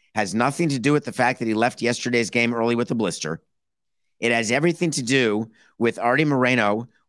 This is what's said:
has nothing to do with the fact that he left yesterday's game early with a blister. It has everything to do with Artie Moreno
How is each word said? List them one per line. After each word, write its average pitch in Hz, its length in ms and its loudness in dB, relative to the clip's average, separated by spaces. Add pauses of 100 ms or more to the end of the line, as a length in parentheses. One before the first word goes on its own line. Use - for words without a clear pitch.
(140)
has 101 220 -4
nothing 139 340 0
to 139 100 -2
do 135 120 2
with 147 140 2
the 120 60 -8
fact 123 280 0
that 120 80 -4
he 110 60 0
left 113 280 0
yesterday's 120 480 0
game 120 240 0
early 117 220 0
with 117 160 -2
a 127 40 -2
blister. 85 460 -4 (800)
It 117 120 0
has 117 200 0
everything 160 400 0
to 139 120 -4
do 113 480 0 (260)
with 113 220 0
Artie 127 260 2
Moreno 123 640 2 (200)